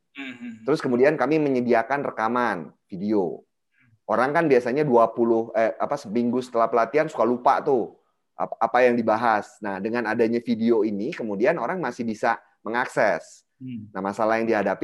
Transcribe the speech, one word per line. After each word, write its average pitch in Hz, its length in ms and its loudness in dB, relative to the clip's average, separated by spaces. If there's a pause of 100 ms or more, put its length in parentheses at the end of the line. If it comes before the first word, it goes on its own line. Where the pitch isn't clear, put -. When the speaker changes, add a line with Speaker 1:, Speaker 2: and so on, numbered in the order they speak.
(140)
Speaker 1:
Hmm. 120 480 -14
Speaker 2:
Terus 139 160 0
kemudian 131 400 2
kami 151 240 2
menyediakan 127 640 0
rekaman 113 640 -2 (160)
video. 98 560 -4 (640)
Orang 117 240 2
kan 165 160 2
biasanya 131 400 2
dua 117 240 4
puluh, 117 480 0
eh, 113 160 2
apa, 139 240 -4
seminggu 120 400 -2
setelah 117 320 0
pelatihan 123 400 0
suka 123 160 0
lupa 123 320 2
tuh 117 400 -2 (360)
ap-, - 240 -8
apa 120 240 2
yang 120 160 4
dibahas. 110 640 0
Nah, 98 160 -6
dengan 113 300 -4
adanya 117 340 0
video 113 400 2
ini, 107 320 -4
kemudian 123 460 -2
orang 117 180 -4
masih 123 240 -6
bisa 117 380 -2 (260)
mengakses. 113 800 -2 (160)
Speaker 1:
Hmm. 117 320 -14
Speaker 2:
Nah, 95 80 -8
masalah 110 400 0
yang 113 80 0
dihadapi 101 340 0